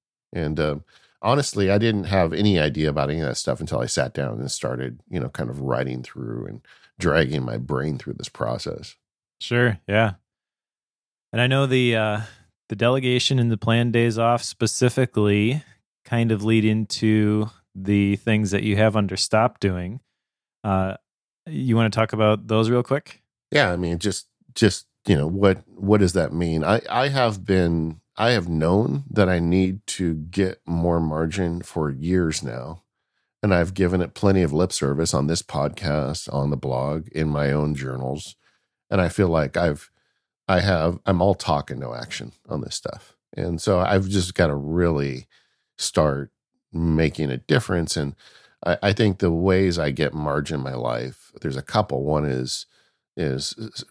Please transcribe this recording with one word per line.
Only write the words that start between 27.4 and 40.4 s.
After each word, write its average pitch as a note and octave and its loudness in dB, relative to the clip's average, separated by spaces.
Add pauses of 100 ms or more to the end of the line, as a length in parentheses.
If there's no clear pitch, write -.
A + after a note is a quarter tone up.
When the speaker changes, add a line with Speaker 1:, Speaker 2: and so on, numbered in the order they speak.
Speaker 1:
been, E2 0 (160)
I A#2 2
have F#2+ 0
known G2+ 0
that G2+ 4
I F2+ 2
need F#2 0
to E2+ -2
get F2+ -2
more E2+ 0
margin E2 -2
for D2+ -4
years D#2+ 0
now. C2 -10 (600)
And G#2 4
I've F2 2
given F#2 2
it - -4
plenty G2 4
of D2 2
lip E2+ 2
service D2 0
on C#2+ 2
this E2 -2
podcast, D2 -4
on C#2+ -2
the C#2+ -2
blog, C#2 -4
in D#2 -2
my D2 0
own D2+ 0
journals. C2 -8 (560)
And F#2+ 2
I F2 4
feel F#2 2
like D#2 0
I've, E2+ -2 (580)